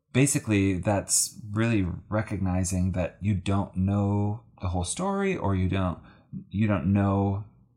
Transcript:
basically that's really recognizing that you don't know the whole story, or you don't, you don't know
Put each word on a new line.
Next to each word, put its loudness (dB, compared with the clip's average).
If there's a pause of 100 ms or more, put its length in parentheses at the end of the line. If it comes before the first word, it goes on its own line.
(120)
basically 2
that's 0 (140)
really 0 (220)
recognizing -2
that -4
you 0
don't -2
know 0 (180)
the -4
whole -2
story, -2
or -2
you 2
don't, -2 (500)
you 0
don't 0
know 2 (320)